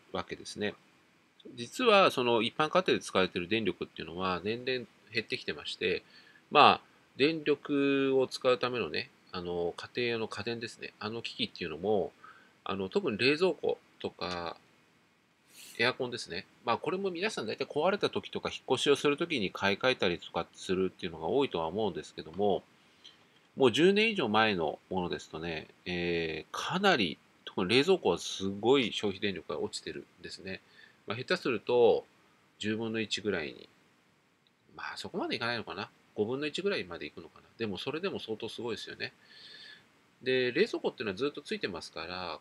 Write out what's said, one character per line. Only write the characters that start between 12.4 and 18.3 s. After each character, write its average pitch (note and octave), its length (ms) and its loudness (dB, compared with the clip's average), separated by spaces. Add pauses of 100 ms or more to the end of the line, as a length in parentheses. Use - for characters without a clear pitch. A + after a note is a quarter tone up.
あ G2 120 -6
の、 G2 140 -4
特 G3+ 200 -2
に G#2 80 -2
冷 C#3 200 4
蔵 F3 160 2
庫 - 240 -2 (220)
と F#2 100 -4
か、 F2 480 -6 (1200)
エ A2+ 60 2
ア B2 80 2
コ B2+ 140 -4
ン B2 40 -8
で A#2+ 60 -8
す - 120 -10
ね。 E2+ 160 -8 (200)
ま D3 80 2
あ、 D3+ 40 0
こ - 140 -6
れ F#3 60 -2
も G3 140 -4
皆 F3 180 -4
さ - 120 -8
ん G#2+ 60 -6
大 G#2+ 80 -4
体 - 100 -6
壊 D#3 260 -2
れ G3 60 0
た D#3+ 120 0
時 - 200 -6
と - 120 -8